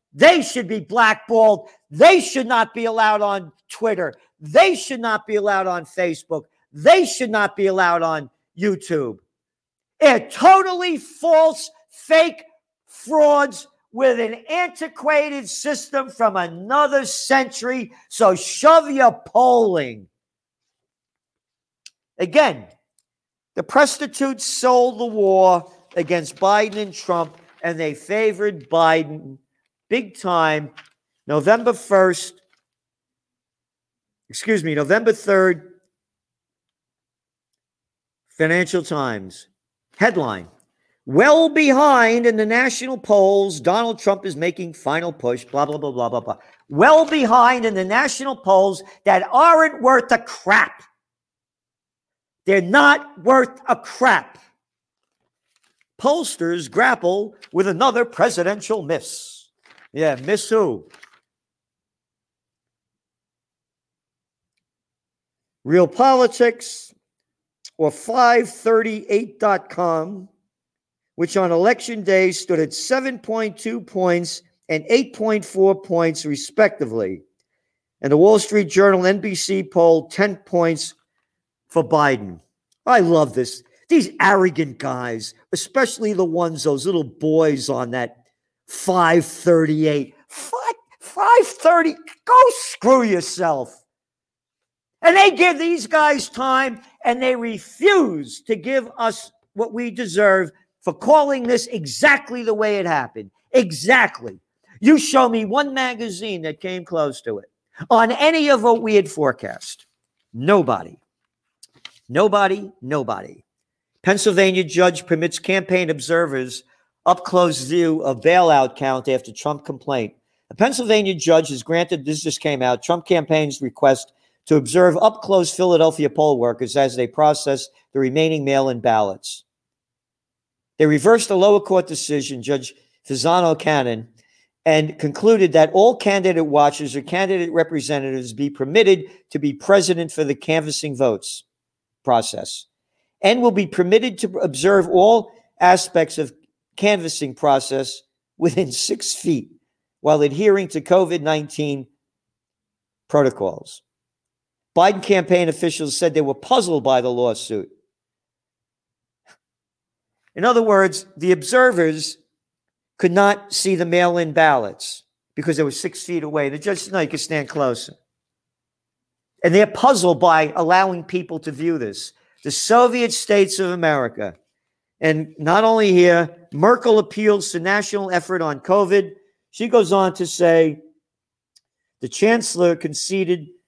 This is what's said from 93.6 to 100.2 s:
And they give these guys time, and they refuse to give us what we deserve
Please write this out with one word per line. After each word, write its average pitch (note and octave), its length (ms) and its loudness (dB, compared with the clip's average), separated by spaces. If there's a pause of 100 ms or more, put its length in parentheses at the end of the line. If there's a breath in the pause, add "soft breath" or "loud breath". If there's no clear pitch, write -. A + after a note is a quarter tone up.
And E4+ 160 6
they G4 140 6
give E4+ 280 2
these E4 260 -4
guys D4+ 440 0
time, C4 520 -2 (220 soft breath)
and A#3+ 180 -2
they B3+ 140 0
refuse A#3 1080 -2
to A3 120 -4
give A#3+ 420 -4
us - 360 -6 (180)
what A3 220 -8
we A#3+ 180 -6
deserve F#3+ 580 0 (300)